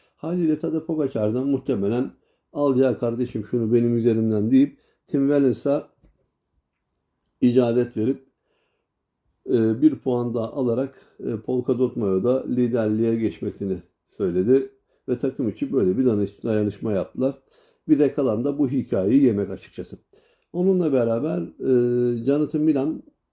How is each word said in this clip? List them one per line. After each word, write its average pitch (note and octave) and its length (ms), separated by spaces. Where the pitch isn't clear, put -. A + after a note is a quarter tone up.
Haliyle D#3+ 440
Tadej D#3+ 240
Pogacar'dan C3+ 640
muhtemelen B2 640
"Al C#3+ 260
ya C3 180
kardeşim A#2 480
şunu A#2 280
benim A#2+ 240
üzerimden." A2+ 540
deyip C#3 260
Tim C#3+ 140
Wallins'a C#3 720
icazet A#2+ 540
verip, A#2 280
e, A2+ 320
bir C#3+ 180
puan B2 340
daha A2+ 200
alarak, C3 680
e, A#2+ 160
Polka B2 440
Dot B2+ 180
Mayo'da A2+ 500
liderliğe A2+ 680
geçmesini G2+ 640
söyledi G#2 520
ve B2+ 80
takım C3 320
içi C3+ 240
böyle G2 240
bir C3 80
danış-, G#2 380
dayanışma G#2+ 480
yaptılar. B2+ 500
Bize C#3+ 260
kalan A#2+ 320
da C#3+ 120
bu C#3+ 120
hikayeyi A#2+ 540
yemek G2+ 260
açıkçası. - 480
Onunla F3+ 400
beraber, B2+ 480
e, C3+ 320
Jonathan D3+ 360
Milan, D3+ 420